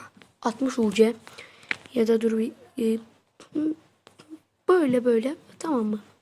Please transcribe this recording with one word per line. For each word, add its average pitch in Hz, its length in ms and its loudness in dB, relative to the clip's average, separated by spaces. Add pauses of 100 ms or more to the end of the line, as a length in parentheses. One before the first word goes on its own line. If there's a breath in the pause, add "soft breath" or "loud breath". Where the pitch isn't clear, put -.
(420)
altmış 254 360 -4
U 220 140 2
C. 220 220 4 (800 loud breath)
Ya 233 120 2
da 226 140 2
dur 226 180 0
bir, 220 140 -2 (260)
e, 226 200 0 (1700)
böyle 269 360 2
böyle. 247 300 2 (240)
Tamam 269 260 -2
mı? 214 160 -4 (220)